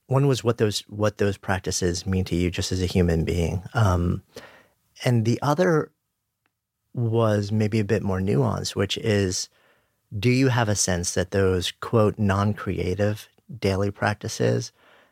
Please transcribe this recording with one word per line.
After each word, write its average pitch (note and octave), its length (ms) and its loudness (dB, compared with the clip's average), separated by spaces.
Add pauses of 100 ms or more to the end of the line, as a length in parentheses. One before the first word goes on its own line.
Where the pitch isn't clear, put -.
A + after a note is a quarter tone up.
one C3+ 220 2
was C3 160 0
what A#2 140 0
those, G#2 240 0
what G#2 360 -4
those G2+ 200 0
practices F2+ 680 -2
mean F#2 200 0
to F2 100 -2
you F2 160 0
just - 200 -6
as F#2 100 -2
a F2+ 40 0
human E2+ 400 2
being. E2+ 380 -2 (100)
Um, F#2 480 2 (800)
and A#2 220 2
the A#2 160 0
other D#3 500 0 (1000)
was A2 580 0
maybe G#2+ 280 2
a G#2+ 40 0
bit G2+ 200 0
more F#2+ 160 -2
nuanced, G2+ 560 0
which - 240 -2
is, G2+ 500 0 (720)
do A#2 100 2
you B2+ 200 4
have A#2 180 2
a G#2 80 0
sense F2 380 -2
that F2+ 180 -2
those, F#2 400 2
quote, G#2+ 480 0
"non-creative" G2+ 1080 -2 (300)
daily G2 300 0
practices A#2 840 -2 (380)